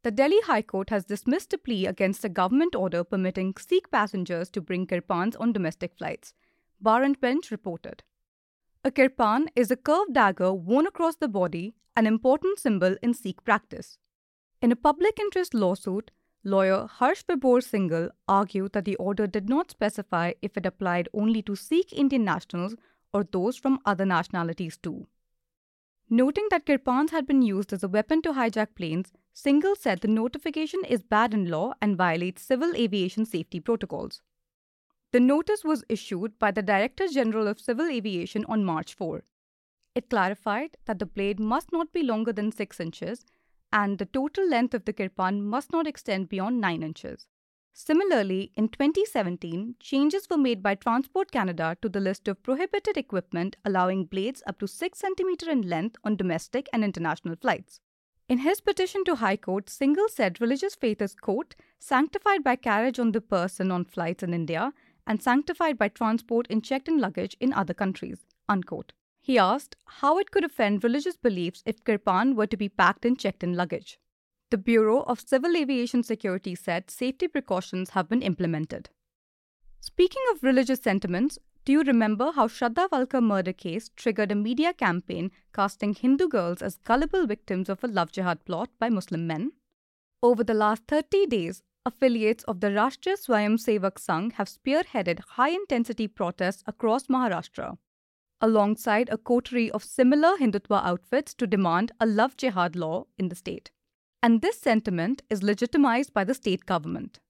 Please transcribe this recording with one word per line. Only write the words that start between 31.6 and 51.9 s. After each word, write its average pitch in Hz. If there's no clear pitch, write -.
and 208
violates 175
civil 302
aviation 208
safety 170
protocols. -
The 247
notice 330
was 311
issued 208
by 208
the 208
Director 208
General 226
of 214
Civil 254
Aviation 208
on 214
March 160
four. -
It 240
clarified 208
that 202
the 208
blade 196
must 226
not 330
be 339
longer 226
than 208
six -
inches 170
and 202
the 202
total 294
length 240
of 214
the 220
kirpan 190
must 240
not 330
extend 190
beyond 208
nine 170
inches. -
Similarly, 240
in 220
twenty 311
seventeen, 185
changes 302
were 339
made 240
by 202
Transport 262
Canada 175
to 226
the 202